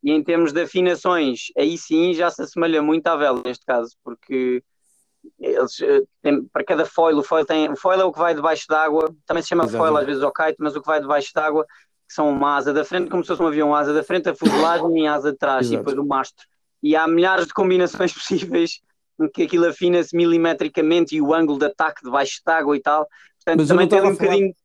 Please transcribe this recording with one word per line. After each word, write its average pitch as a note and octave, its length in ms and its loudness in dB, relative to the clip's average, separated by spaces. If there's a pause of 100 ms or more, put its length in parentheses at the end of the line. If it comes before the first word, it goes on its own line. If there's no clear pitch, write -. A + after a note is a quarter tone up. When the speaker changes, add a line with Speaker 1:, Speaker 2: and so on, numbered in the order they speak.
Speaker 1:
E C#3+ 80 -2
em D#3 140 2
termos E3 300 2
de E3+ 80 0
afinações, E3+ 920 -2
aí D3 200 0
sim E3 380 0
já E3+ 160 0
se - 100 -14
assemelha E3 420 -2
muito D#3 260 0
à E3 80 2
vela, C3+ 280 0
neste B2 220 -8
caso, A#2+ 360 -2
porque B2+ 600 -4 (760)
eles, - 440 -2
eh, G#4 200 4 (200)
têm, - 240 0
para C#3 180 -6
cada D#3 220 0
foil, D#3+ 320 2
o C#3+ 40 -2
foil D#3 220 0
tem, D#3 260 -2
o C#3+ 60 -6
foil F#3 240 0
é F#3+ 40 4
o F3 80 0
que D3+ 60 -14
vai E3+ 160 0
debaixo D#3 340 -2
d'água, D#3 460 0 (120)
também E3+ 160 -2
se - 80 -8
chama E3+ 140 2
Speaker 2:
Exatamente. A#2+ 260 0
Speaker 1:
foil D3+ 80 2
às C#3 80 0
vezes C#3 160 -2
ao C#3+ 100 0
kite, D#3 260 -2
mas D3+ 160 -4
o D3 60 -6
que - 60 -12
vai D#3 140 0
debaixo C#3+ 340 -2
d'água, D3+ 300 0 (440)
que - 60 -20
são D3+ 160 0
uma C#3+ 260 0
asa C#3 160 -2
da D3 120 0
frente, F3+ 260 -4
como F3+ 120 -2
se - 60 -8
fosse E3+ 140 -2
um E3 40 2
avião, D3+ 220 0
uma D3 100 2
asa D3 140 0
da D#3 100 0
frente, F3+ 260 -2
a E3+ 60 -2
fuselagem E3 640 0
e D#3 60 2
a D3 80 0
asa D3 180 -2
de C#3 60 -10
trás, C3 320 0
e A#2 40 -2
Speaker 2:
Exato. G#2 100 -4
Speaker 1:
depois C#3 140 -4
o C#3 100 -2
mastro. C3+ 380 -4 (360)
E D3+ 140 2
há D#3+ 100 2
milhares E3+ 400 2
de - 80 -18
combinações F#3 600 0
<laughs> - 0 -
possíveis - 680 -4 (400)
em D#3 80 0
que - 140 -4
aquilo E3+ 240 2
afina-se E3+ 500 0
milimetricamente E3 1000 2
e D#3 60 0
o D3 140 2
ângulo D3+ 240 0
de D3 80 0
ataque D3+ 360 -4
debaixo C#3 420 -4
d'água D#3 320 2
e C3+ 40 -4
tal. D3+ 260 0 (380)
Portanto, E3 140 2
Speaker 2:
Mas D#3 120 2
eu F3+ 60 2
Speaker 1:
também F#3+ 80 6
Speaker 2:
não E3+ 40 0
Speaker 1:
tem G3 100 4
Speaker 2:
estava G3 100 4
Speaker 1:
um G3 40 2
Speaker 2:
a F#3 40 -4
falar G3+ 140 0
Speaker 1:
bocadinho G3 240 2 (100)